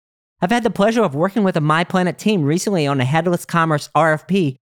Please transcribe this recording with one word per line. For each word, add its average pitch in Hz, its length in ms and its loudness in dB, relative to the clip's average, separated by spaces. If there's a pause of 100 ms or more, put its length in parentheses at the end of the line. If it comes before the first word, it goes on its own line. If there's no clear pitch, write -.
(420)
I've 180 100 0
had 240 120 0
the 226 80 0
pleasure 226 320 2
of 160 100 -2
working 190 300 -2
with 185 120 0
the 170 60 0
My 151 220 2
Planet 180 340 -2
team 208 260 0
recently 160 440 0
on 139 140 0
a 123 40 0
headless 165 400 -2
commerce 160 480 -2
R 156 200 4
F 151 140 -6
P 175 300 0 (100)